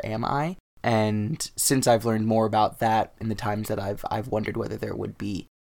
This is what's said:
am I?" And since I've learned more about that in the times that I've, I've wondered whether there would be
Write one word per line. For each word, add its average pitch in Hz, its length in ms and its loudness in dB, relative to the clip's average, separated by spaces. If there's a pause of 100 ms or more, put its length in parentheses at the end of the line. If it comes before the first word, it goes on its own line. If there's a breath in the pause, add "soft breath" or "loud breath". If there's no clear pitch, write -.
am 110 180 -4
I?" 151 320 -2 (280)
And 107 720 0
since 131 280 2
I've 117 200 6
learned 110 220 2
more 110 180 4
about 107 340 2
that 110 400 2
in 113 80 -6
the 107 80 -2
times 107 320 -4
that 110 120 -2
I've, 104 300 -6
I've 110 200 -4
wondered 107 260 -2
whether 110 220 -4
there 107 180 -6
would 104 220 -6
be 101 300 -6 (180)